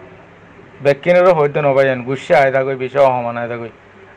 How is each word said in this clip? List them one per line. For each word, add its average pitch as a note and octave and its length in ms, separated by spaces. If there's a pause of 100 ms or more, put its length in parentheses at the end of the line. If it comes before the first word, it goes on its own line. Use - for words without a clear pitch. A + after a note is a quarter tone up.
(800)
বেকিনেরও F3 520
হইতে D3 280
নবাই C3+ 240
যেন, B2+ 180
গুছি C3 300
আয় C3+ 180
থাকবে, C3+ 240
বেশি B2+ 220
অসমান B2 400
আয় A#2 100
থাকবে। A#2 220 (480)